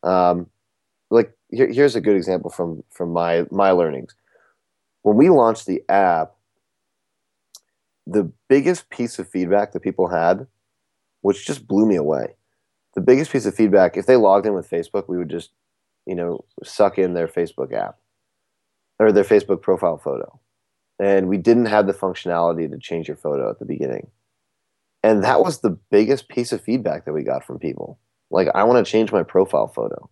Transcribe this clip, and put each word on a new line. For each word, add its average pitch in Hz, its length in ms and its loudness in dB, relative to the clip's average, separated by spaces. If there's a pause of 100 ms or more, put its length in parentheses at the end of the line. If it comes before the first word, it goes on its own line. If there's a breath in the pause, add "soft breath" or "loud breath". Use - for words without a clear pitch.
Um, 90 440 2 (600)
like, 113 260 2 (140)
here, 123 200 0
here's 131 260 2
a 104 60 -2
good 104 140 2
example 90 360 -4
from, 85 380 -8
from 85 220 -8
my, 85 400 0
my 98 200 2
learnings. 80 440 -2 (880)
When 107 160 2
we 151 120 6
launched 117 360 4
the 92 240 -6
app, 90 460 0 (1700)
the 92 260 -2 (160)
biggest 143 420 2
piece - 300 -8
of 95 80 -10
feedback 98 460 -2
that 87 80 -8
people 92 280 -2
had, 90 380 0 (760)
which 98 240 -2
just 139 220 -8
blew 104 180 0
me 104 100 0
away, 73 400 -4 (580)
the 95 80 -6
biggest 135 300 2
piece 123 140 -4
of 101 100 -4
feedback, 98 420 2
if 95 80 -6
they 127 100 6
logged 101 300 4
in 104 80 -2
with 90 160 -8
Facebook, 90 400 -6
we 90 80 -6
would 87 120 -6
just, 85 220 -12 (540)
you 95 100 -10
know, 87 300 -8 (180)
suck - 340 0
in 92 160 0
their 85 140 -4
Facebook 69 460 -6
app 50 240 -6 (1000)
or 110 140 4
their 98 140 4
Facebook 101 360 2
profile 87 360 -2
photo. 62 420 -10 (600)
And 98 280 2
we 98 100 -2
didn't 117 280 4
have 107 200 2
the 95 80 0
functionality 85 760 -4
to - 80 -14
change 82 300 -10
your 73 80 -10
photo 69 340 -4
at - 80 -14
the - 60 -14
beginning. 65 420 -8 (960)
And 107 200 4
that 123 180 2
was 175 180 0
the 98 180 -2 (140)
biggest 110 380 2
piece 120 220 -6
of 113 120 -6
feedback 107 420 -4
that 76 80 -8
we 78 100 -4
got 65 220 -6
from - 140 -14
people. - 400 -10 (320)
Like, 92 240 2
"I 98 80 2
wanna 120 200 4
change 110 280 0
my 101 100 2
profile 82 460 0
photo." - 440 -10